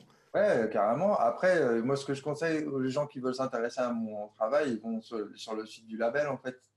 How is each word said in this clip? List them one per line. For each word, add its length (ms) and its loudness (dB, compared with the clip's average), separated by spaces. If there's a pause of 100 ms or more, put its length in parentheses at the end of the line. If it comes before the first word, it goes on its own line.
(340)
Ouais, 300 4
euh, 40 0
carrément. 500 2
Après, 440 4
euh, 200 4
moi, 140 2
ce 100 -4
que 80 -2
je 80 -6
conseille 440 -2
aux 240 -2
gens 180 -2
qui 140 -12
veulent 140 -2
s'intéresser 440 -2
à 120 0
mon 380 -4
travail, 440 0
ils 80 -4
vont 200 -4
sur, 340 -6
sur 200 -10
le 100 -6
site 220 -20
du 100 -10
label, 300 0
en 100 -4
fait. 220 -10 (180)